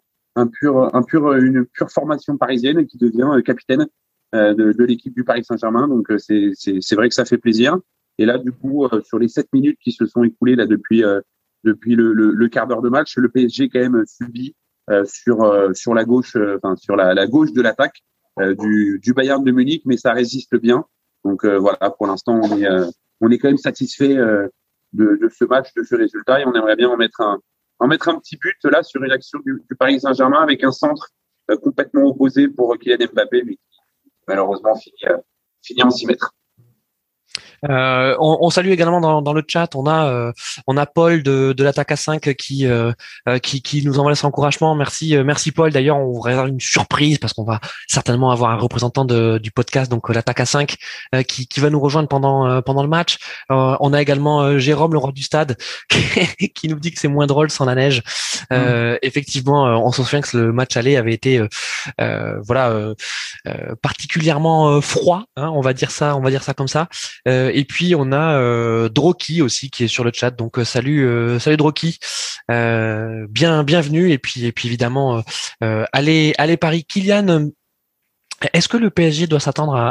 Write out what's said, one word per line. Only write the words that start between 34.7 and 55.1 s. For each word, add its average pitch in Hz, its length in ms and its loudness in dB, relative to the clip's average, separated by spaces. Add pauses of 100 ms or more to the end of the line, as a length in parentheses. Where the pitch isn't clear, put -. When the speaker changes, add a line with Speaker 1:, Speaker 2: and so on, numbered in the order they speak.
Speaker 1:
finit, - 220 -14 (100)
euh, - 100 0 (460)
finit 127 220 -2
en 123 60 6
six 120 160 -2
mètres. - 280 -2 (1300)
Speaker 2:
Euh, 131 520 2
on, 156 200 4
on 170 80 6
salue 180 220 2
également 175 320 2
dans, 156 180 2
dans 147 140 -2
le 156 120 0
chat, 170 280 -2
on 135 100 -4
a, 156 260 2
euh, 120 220 -2 (340)
on 135 120 0
a 143 80 2
Paul 165 360 2
de, 135 300 2
de 131 100 0
l'attaque 143 300 0
à 147 40 -2
cinq 151 380 -2
qui, 135 320 -4
euh, 117 240 0 (380)
euh, 123 80 2
qui, 131 240 -6
qui 143 240 -4
nous 143 140 2
envoie 147 160 4
ses 143 100 -4
encouragements. 147 500 0
Merci, 151 400 -2
euh, 135 100 4
merci 143 280 -2
Paul. 160 180 2
D'ailleurs, 143 280 2
on 135 120 -2
vous 120 100 -4
réserve 127 280 0
une 135 100 -4
surprise - 600 0
parce - 160 -6
qu'on 110 100 -6
va 110 160 -2 (260)
certainement 127 440 0
avoir 120 200 2
un 113 60 0
représentant 120 480 -2
de, 113 320 2
du 110 140 -6
podcast, 127 400 -2
donc, 117 180 -4
euh, - 60 0
l'attaque 117 260 -2
à 123 60 2
cinq, 143 320 -2 (360)
euh, 131 80 2
qui, 127 240 -6
qui - 140 -6
va 147 80 4
nous 151 120 2
rejoindre 143 280 0
pendant, 135 400 0
euh, 127 140 0
pendant 135 200 0
le 143 60 0
match. 165 300 -2 (320)
Euh, 131 300 2
on 143 120 2
a 147 80 2
également, 143 400 2
euh, 143 180 2
Jérôme, 151 360 0
le 151 40 2
roi 139 140 -2